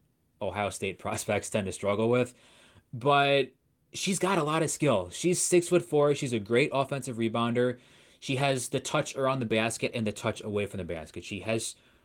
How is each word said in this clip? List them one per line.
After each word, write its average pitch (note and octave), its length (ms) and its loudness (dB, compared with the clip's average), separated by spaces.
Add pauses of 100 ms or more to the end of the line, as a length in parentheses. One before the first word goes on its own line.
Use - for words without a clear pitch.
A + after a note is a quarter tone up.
(400)
Ohio G2 300 -2
State F#2+ 280 -6
<laughs> - 60 -12
prospects G#2 440 -2
tend G#2 180 -2
to F2+ 60 -4
struggle G2+ 360 0
with, B2 260 2 (580)
but C#3 600 4 (400)
she's - 260 -2
got F#3 200 2
a D3+ 40 4
lot D3+ 220 2
of - 60 -2
skill. G2+ 420 2
She's E3+ 280 0
six-foot-four. E3+ 760 4
She's C3+ 160 -4
a A2+ 80 0
great A#2 320 2
offensive C3 460 -2
rebounder. A#2+ 600 0 (420)
She C#3 160 -2
has C3+ 320 0
the - 100 -2
touch - 380 -4
around C3+ 240 0
the A#2 60 -2
basket A2+ 480 0
and A2+ 120 -2
the G#2 60 0
touch A2 320 -4
away G2+ 220 -2
from G2 120 -10
the F2 60 -6
basket. D#2+ 400 -10
She G2+ 160 -8
has A2 340 -4 (300)